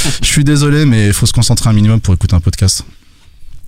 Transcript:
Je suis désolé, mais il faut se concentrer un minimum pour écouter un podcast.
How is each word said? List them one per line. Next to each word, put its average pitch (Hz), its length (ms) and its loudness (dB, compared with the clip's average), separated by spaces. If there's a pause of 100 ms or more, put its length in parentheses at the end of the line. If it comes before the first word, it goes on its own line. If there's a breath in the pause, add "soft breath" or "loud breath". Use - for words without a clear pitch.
(220 loud breath)
Je - 60 0
suis 151 160 0
désolé, 147 420 2
mais 110 220 2
il 101 60 0
faut - 140 0
se - 60 0
concentrer 110 360 0
un 110 40 2
minimum 107 280 2
pour 92 140 0
écouter - 200 0
un 87 40 2
podcast. - 440 -2 (840 soft breath)